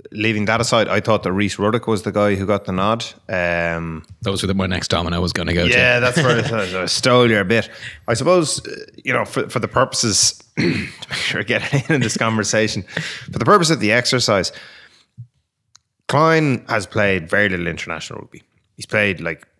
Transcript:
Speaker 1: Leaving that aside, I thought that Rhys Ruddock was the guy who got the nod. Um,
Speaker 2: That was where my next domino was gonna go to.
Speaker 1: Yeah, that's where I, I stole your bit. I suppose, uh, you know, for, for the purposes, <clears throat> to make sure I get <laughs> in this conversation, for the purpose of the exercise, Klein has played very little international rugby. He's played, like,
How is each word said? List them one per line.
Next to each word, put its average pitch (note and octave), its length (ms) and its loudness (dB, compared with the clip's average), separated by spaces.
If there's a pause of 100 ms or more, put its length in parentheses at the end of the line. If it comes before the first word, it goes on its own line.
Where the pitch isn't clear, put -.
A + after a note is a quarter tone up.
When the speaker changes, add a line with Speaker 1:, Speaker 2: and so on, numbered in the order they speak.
(120)
Speaker 1:
Leaving G#2+ 320 0
that A2 160 0
aside, A2+ 280 2
I G2+ 120 2
thought G#2+ 240 0
that F2+ 80 -2
Rhys G2 260 -2
Ruddock A2 300 0
was G#2+ 160 -2
the G2+ 80 -4
guy G#2 240 2
who F#2+ 100 -4
got G2+ 180 0
the F#2+ 80 -6
nod. G#2 320 0 (240)
Um, E2+ 800 -2 (160)
Speaker 2:
That G2 80 -4
was G2 120 -4
where F#2+ 120 -2
my F#2+ 120 0
next F#2 220 -4
domino F2 320 0
was F2+ 120 -2
gonna E2+ 200 -4
go F2 140 2
to. A#2+ 60 2
Speaker 1:
Yeah, B2 260 4
that's B2 180 0
where A#2+ 280 2 (100)
I, F#2 280 -2
I F2+ 40 -2
stole B2 420 4
your G#2+ 160 4
bit. G#2+ 240 0 (380)
I A#2 80 0
suppose, D#3 520 2
uh, - 200 -14 (180)
you C3 80 -4
know, A#2+ 120 0
for, - 260 -4
for - 80 -6
the A2+ 100 -2
purposes, - 800 0
<clears throat> - 80 -16
to - 60 0
make - 500 -4
sure - 280 -4
I - 20 -4
get A#2 480 -2
<laughs> - 0 -
in C#3+ 100 2
this A2+ 160 0
conversation, A2 680 0
for - 540 -10
the A2+ 60 -2
purpose E3+ 240 6
of D3+ 120 2
the G#2+ 120 2
exercise, A#2 600 2 (1600)
Klein D3+ 600 2
has G#2+ 180 -2
played F#2+ 420 0
very G2+ 200 2
little F2 180 -2
international E2 540 -8
rugby. - 220 -20 (340)
He's - 100 -14
played, G2+ 340 0
like, E2 260 -8 (140)